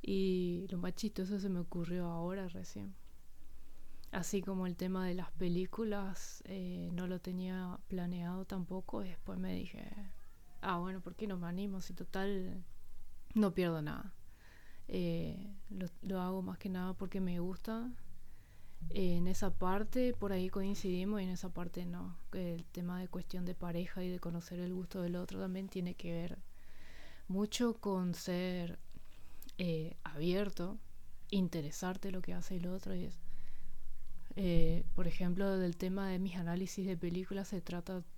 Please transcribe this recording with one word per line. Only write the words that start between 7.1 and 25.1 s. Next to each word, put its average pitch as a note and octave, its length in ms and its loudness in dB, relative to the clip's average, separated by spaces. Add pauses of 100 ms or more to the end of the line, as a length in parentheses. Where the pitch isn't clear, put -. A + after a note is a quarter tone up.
tenía F#3 580 -4 (100)
planeado F3+ 560 -2
tampoco, F#3+ 600 -4
y F#3 40 -2
después F#3 300 -4
me F#3 160 -2
dije, - 360 -6 (720)
"Ah, F3+ 160 0
bueno, F#3 220 -4
¿por F3 160 -10
qué A3 100 -4
no F#3+ 100 -2
me E3+ 120 -4
animo? F#3+ 320 -4
Si F#3 140 -4
total F#3 680 0 (680)
no G3+ 200 6
pierdo E3+ 280 2
nada". D3+ 320 -4 (760)
Eh, F3 680 -2 (160)
lo, F#3 160 -4 (160)
lo F#3+ 180 -2
hago F#3 220 -2
más F#3 160 -4
que G3+ 120 -6
nada F#3 240 -2
porque F#3+ 260 -2
me F3 200 2
gusta. A3+ 500 -2 (1000)
Eh, F3+ 260 8
en F3 120 8
esa F#3+ 220 6
parte, G#3 640 4
por G3+ 180 0
ahí F#3 180 2
coincidimos G3 680 0
y F#3 40 -2
en F#3 60 -2
esa F3+ 200 -2
parte F3 360 -2
no. F3 300 -6 (160)
El E3+ 340 -2
tema F3+ 340 -4
de F3+ 80 -4
cuestión F3+ 380 -2
de F3 80 0
pareja F3 500 -2
y F#3 60 -2
de F3+ 100 -2
conocer E3+ 400 -4
el F3+ 140 -2
gusto F3+ 280 -4
del F3 140 -2